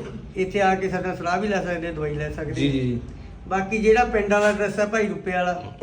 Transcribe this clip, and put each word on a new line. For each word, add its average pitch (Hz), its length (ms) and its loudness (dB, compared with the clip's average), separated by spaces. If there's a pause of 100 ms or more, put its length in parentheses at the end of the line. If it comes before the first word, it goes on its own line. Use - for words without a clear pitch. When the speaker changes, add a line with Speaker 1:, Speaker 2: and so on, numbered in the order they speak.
(360)
Speaker 1:
ਇੱਥੇ 190 240 0
ਆ 190 140 6
ਕੇ 190 140 0
ਸਾਡੇ 180 180 -2
ਨਾਲ 180 100 -4
ਸਲਾਹ 175 240 0
ਵੀ 208 80 0
ਲੈ 190 140 2
ਸਕਦੇ, 170 300 -4
ਦਵਾਈ 151 220 -4
ਲੈ 151 160 -4
ਸਕਦੇ। 143 220 -6
Speaker 2:
ਜੀ, 135 160 0
ਜੀ, 131 120 0
ਜੀ। 120 200 0 (480)
Speaker 1:
ਬਾਕੀ 196 300 0
ਜਿਹੜਾ 220 260 6
ਪਿੰਡ 208 280 0
ਵਾਲਾ 208 160 6
ਐਡਰੈਸ 202 320 0
ਹੈ 208 60 2
ਭਾਈ 214 200 0
ਰੁਪੇ 185 240 -4
ਵਾਲਾ। 180 520 -2